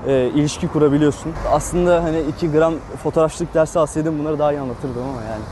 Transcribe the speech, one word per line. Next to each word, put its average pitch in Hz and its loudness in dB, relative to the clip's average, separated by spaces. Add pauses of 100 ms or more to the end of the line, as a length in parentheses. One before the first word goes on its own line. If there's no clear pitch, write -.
E, 131 2
ilişki 151 0
kurabiliyorsun. 147 2 (200)
Aslında 170 2
hani 160 0
iki 160 -2
gram 160 4 (280)
fotoğrafçılık 160 0
dersi 160 2
alsaydım 156 0
bunları 151 -2
daha 147 2
iyi 147 -2
anlatırdım 123 -6
ama 131 -6
yani. 107 -6